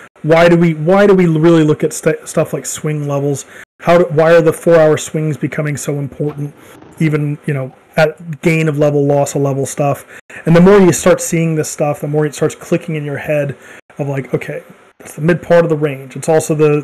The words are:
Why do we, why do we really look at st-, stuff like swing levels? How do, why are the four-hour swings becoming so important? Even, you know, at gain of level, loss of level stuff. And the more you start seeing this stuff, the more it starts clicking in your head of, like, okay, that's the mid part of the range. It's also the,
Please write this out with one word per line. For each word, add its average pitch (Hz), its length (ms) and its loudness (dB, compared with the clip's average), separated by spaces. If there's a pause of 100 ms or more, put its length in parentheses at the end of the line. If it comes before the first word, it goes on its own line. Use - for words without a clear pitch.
(240)
Why 165 240 4
do 175 80 4
we, 165 200 2
why 185 300 2
do 196 80 6
we 185 120 4
really 160 400 4
look 151 180 0
at 151 80 0
st-, - 340 -4
stuff - 280 -4
like 143 120 -8
swing 151 400 -8
levels? 143 400 -4 (360)
How 175 160 4
do, 175 80 4
why 160 280 2
are 170 80 8
the 156 120 2
four-hour 160 420 4
swings 156 400 -6
becoming 147 400 -6
so 143 240 -6
important? 147 560 -8 (440)
Even, 147 460 -2
you 151 80 -4
know, 131 220 -8 (220)
at 156 440 -2
gain 160 280 0
of 143 80 -4
level, 147 280 0
loss 143 300 0
of 143 60 -2
level 139 240 -4
stuff. 143 400 -4 (400)
And 165 100 4
the 170 60 6
more 196 180 6
you 175 140 6
start 175 260 2
seeing 165 360 -4
this 151 140 -4
stuff, 147 300 -4
the 151 80 -8
more 151 180 -2
it 143 80 -6
starts 147 220 -4
clicking 170 400 -6
in 147 80 -8
your 143 140 -8
head 143 400 -4 (400)
of, 139 100 -6
like, 139 260 -8
okay, - 300 -8 (360)
that's - 160 -20
the 151 60 -12
mid 165 200 0
part 170 240 2
of 156 40 -2
the 160 60 0
range. 135 400 -6
It's 143 140 -8
also 156 260 0
the, 151 280 2